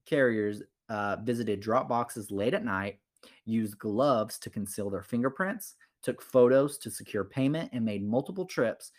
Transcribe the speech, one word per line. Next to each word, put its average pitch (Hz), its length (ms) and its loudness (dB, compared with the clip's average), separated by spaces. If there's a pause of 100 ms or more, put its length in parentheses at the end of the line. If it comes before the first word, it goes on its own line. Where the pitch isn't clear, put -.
carriers, 110 560 2 (280)
uh, 101 320 -2
visited 110 380 -2
drop 113 280 0
boxes 120 420 -2
late 104 240 0
at - 100 -2
night, 101 340 -4 (480)
used 110 320 -2
gloves 113 640 0
to - 100 -10
conceal 101 400 -6
their 95 120 -6
fingerprints, 135 720 -4 (280)
took - 200 -4
photos 135 560 6
to 117 120 -10
secure 104 340 -4
payment, 135 480 -2
and 120 120 -2
made 104 240 -2
multiple 113 360 -2
trips - 540 -2